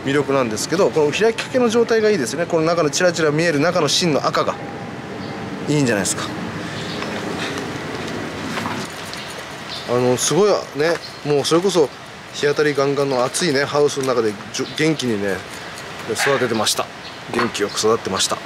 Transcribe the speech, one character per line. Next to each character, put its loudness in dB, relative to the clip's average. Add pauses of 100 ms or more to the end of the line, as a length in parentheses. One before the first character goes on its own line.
魅 0
力 2
な 4
ん 0
で -2
す -4
け 0
ど、 4
こ 4
の 2
開 2
き -6
か -10
け 2
の 4
状 4
態 2
が 4
い 4
い 0
で 0
す -6
ね。 -2
こ 2
の 4
中 2
の 4
チ 0
ラ 6
チ 0
ラ 4
見 2
え 4
る 2
中 2
の 2
芯 2
の 2
赤 2
が -2 (1120)
い 2
い 4
ん 2
じ 2
ゃ 2
な 0
い -2
で -2
す -2
か。 -6 (3750)
あ 0
の、 4
す 2
ご 6
い 6 (240)
ね、 2 (280)
も 2
う -2
そ 4
れ 6
こ 2
そ 4 (440)
日 0
当 2
た 2
り 2
ガ 2
ン 2
ガ 2
ン 0
の 2
暑 0
い 2
ね、 2
ハ 0
ウ 6
ス -4
の 0
中 2
で 2 (200)
じ -4
ょ-、 -2 (120)
元 2
気 -4
に 0
ね、 0 (760)
育 2
て 2
て 0
ま 2
し 0
た。 -2 (460)
元 0
気 -2
よ -2
く -6
育 4
っ -2
て -6
ま 0
し 2
た。 -2